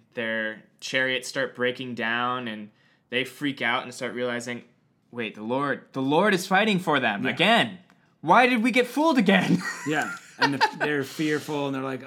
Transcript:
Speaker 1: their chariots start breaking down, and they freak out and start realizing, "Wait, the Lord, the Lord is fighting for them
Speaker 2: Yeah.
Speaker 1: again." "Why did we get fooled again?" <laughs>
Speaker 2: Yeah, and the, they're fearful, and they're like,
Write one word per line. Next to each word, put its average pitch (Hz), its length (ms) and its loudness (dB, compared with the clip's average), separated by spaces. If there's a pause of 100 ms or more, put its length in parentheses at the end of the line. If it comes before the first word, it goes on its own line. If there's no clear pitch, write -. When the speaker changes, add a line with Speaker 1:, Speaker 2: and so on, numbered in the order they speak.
(140)
Speaker 1:
their 110 480 -4 (180)
chariots 131 480 -2
start 131 260 -4
breaking 123 400 -4
down, 120 540 -2
and 107 220 -10 (400)
they 127 140 0
freak 139 380 -6
out 120 220 0
and 123 100 -14
start 117 200 -8
realizing, 120 480 -6 (480)
"Wait, 113 240 -8
the 107 80 -14
Lord, 127 400 -2 (100)
the 135 100 -4
Lord 165 320 4
is 180 120 -2
fighting 196 320 2
for 160 200 2
them 107 260 0
Speaker 2:
Yeah. 98 60 0
Speaker 1:
again." 160 480 2 (420)
"Why 202 260 6
did 247 160 2
we 247 80 2
get 247 160 4
fooled 294 320 2
again?" 190 400 6 (160)
<laughs> - 140 -12
Speaker 2:
Yeah, 151 220 -2 (280)
and 143 160 2
the, 139 140 2 (100)
they're 147 260 0
fearful, 147 640 -2
and 139 80 -4
they're 135 80 -6
like, 131 240 -6